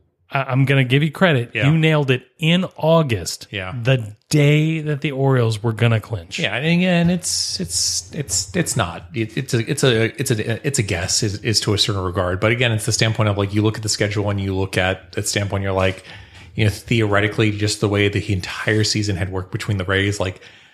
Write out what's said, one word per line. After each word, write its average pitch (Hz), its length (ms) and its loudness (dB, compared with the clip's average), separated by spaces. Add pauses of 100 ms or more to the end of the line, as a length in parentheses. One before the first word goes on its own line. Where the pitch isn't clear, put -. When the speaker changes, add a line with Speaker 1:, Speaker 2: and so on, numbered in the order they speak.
(320)
Speaker 1:
I, 135 120 -2
I'm 131 220 2
gonna 135 200 4
give 131 180 2
you 160 80 0
credit. 143 420 2
Speaker 2:
Yeah. 113 160 2
Speaker 1:
You 165 80 4
nailed 156 320 2
it 127 160 2 (140)
in 175 260 2 (120)
August, 151 760 0
Speaker 2:
Yeah. 95 280 -8
Speaker 1:
the 113 360 0 (140)
day 151 500 2
that 151 220 -4
the 151 100 -2
Orioles 127 500 2
were 113 120 0
gonna 113 260 2
clinch. 101 400 -10
Speaker 2:
Yeah, 110 160 -2
and 131 100 -4
again, 170 460 4
it's, - 480 -4
it's, - 560 -4
it's, - 400 -6
it's - 200 0
not. 87 380 -4
It, 110 240 -4
it's 139 160 -6
a, 113 160 0
it's - 140 -2
a, 113 360 2
it's 123 120 -2
a, 110 360 -2
it's 139 120 -2
a 113 40 2
guess 92 380 -2
is, 104 220 -4
is 110 160 0
to 107 160 0
a - 20 0
certain 98 240 0
regard. 92 380 -2
But 110 120 2
again, 120 200 2
it's 107 160 -2
the 110 60 -2
standpoint 110 360 2
of, 98 80 0
like, 101 160 -2
you 107 80 2
look 107 160 2
at 110 60 -10
the 107 60 -6
schedule 104 420 -2
and 101 100 -2
you 98 140 -2
look 95 220 -2
at 95 340 -2
the 104 100 -6
standpoint, 98 420 -2
you're 98 100 -2
like, 95 300 0 (520)
you 113 80 2
know, 104 80 4
theoretically, 107 800 2
just 101 300 -2
the 107 80 2
way 101 200 2
the 101 240 -2
entire 107 520 -2
season 101 320 -2
had 95 140 -4
worked 92 200 -8
between 107 260 -4
the 92 80 -4
Rays, 98 340 0
like, 95 220 -4 (320)